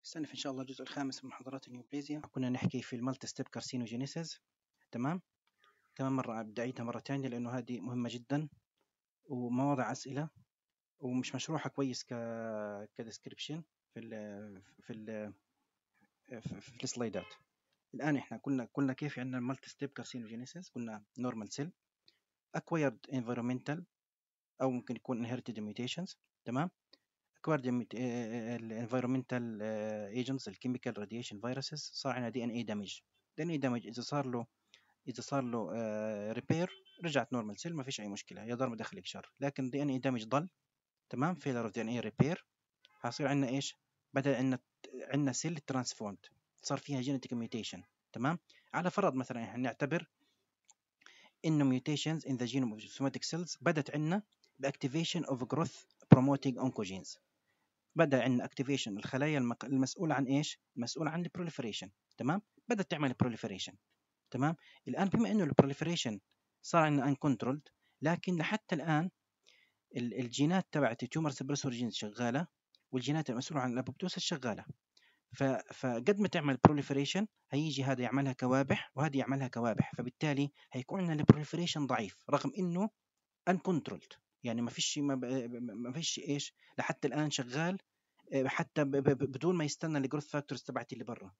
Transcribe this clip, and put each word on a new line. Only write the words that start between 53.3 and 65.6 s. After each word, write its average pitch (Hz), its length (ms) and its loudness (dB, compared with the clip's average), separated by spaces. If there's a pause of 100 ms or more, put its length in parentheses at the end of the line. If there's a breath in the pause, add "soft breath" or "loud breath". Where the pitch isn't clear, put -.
cells 165 300 -6
بدت 151 340 2
عندنا 160 280 2 (420)
بactivation 143 560 0
of 131 160 0
growth 135 480 -2 (300)
promoting 135 480 4
oncogenes. 95 540 -2 (800)
بدأ 139 280 6
عندنا 123 240 4
activation 131 400 -2
الخلايا 135 520 0
المق-، 120 260 -2
المسؤولة 135 500 2
عن 135 100 2
إيش؟ 139 340 0 (180)
المسؤولة 156 340 -2
عن 170 140 -4
البروليفريشن، 123 680 -6 (260)
تمام؟ 147 240 0 (260)
بدأت 214 240 -2
تعمل 147 280 2
بروليفريشن، 107 540 0 (580)
تمام؟ 147 240 2 (320 loud breath)
الآن 165 220 0
بما 208 220 4
إنه 208 120 4
البروليفريشن 139 760 4 (420)